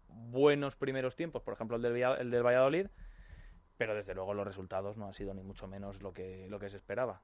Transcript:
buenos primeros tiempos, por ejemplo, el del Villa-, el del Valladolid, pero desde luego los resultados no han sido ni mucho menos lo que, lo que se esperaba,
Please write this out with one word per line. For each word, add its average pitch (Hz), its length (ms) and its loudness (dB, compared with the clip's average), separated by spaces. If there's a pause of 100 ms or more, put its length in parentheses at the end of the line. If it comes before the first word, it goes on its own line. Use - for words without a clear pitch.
buenos 135 640 4
primeros 131 400 -2
tiempos, 165 280 -4
por 107 120 -4
ejemplo, 113 220 -4
el 117 60 0
del 120 100 2
Villa-, 123 260 4
el 123 120 -2
del 120 140 4
Valladolid, 135 420 6 (920)
pero 110 160 0
desde 98 200 -4
luego 95 200 -2
los 101 120 -2
resultados 98 520 -6
no 101 80 -8
han 98 80 -12
sido 98 180 -6
ni 95 100 -10
mucho 98 240 -12
menos 98 360 -10
lo 95 100 -8
que, 92 380 -12
lo 104 80 -8
que 101 100 -8
se 98 80 -14
esperaba, 104 480 -4